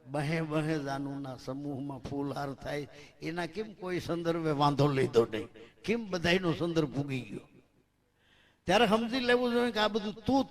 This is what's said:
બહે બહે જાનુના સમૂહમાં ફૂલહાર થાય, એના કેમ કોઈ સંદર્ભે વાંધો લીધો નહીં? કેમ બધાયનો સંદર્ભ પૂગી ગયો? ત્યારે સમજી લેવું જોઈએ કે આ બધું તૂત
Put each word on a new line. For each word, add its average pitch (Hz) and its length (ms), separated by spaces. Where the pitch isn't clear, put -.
બહે 147 360
બહે 156 420
જાનુના 139 520
સમૂહમાં 139 640
ફૂલહાર 139 540
થાય, 143 340
એના 170 240
કેમ 208 280
કોઈ 180 260
સંદર્ભે 165 520
વાંધો 143 360
લીધો 123 380
નહીં? 107 220
કેમ 220 260
બધાયનો 180 440
સંદર્ભ 156 420
પૂગી 139 260
ગયો? 101 180
ત્યારે 214 220
સમજી 226 320
લેવું 247 320
જોઈએ 240 200
કે 214 80
આ 214 80
બધું 208 260
તૂત 254 380